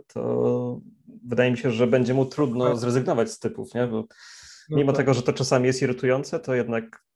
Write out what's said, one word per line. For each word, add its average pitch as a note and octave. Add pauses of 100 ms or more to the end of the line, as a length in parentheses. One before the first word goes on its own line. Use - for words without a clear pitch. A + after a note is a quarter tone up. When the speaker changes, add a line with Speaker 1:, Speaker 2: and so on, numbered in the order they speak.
Speaker 1:
to B2 (440)
wydaje B2
mi A#2+
się, -
że A#2
będzie B2
mu C3+
trudno B2+
Speaker 2:
Tak. A#2+
Speaker 1:
zrezygnować A#2+
z -
typów, -
nie? A#2+
Bo A2 (640)
Speaker 2:
No D3+
Speaker 1:
mimo C#3
Speaker 2:
tak. C#3
Speaker 1:
tego, C3
że A#2
to C#3+
czasami C3
jest C3
irytujące, C3
to C3
jednak A2+ (120)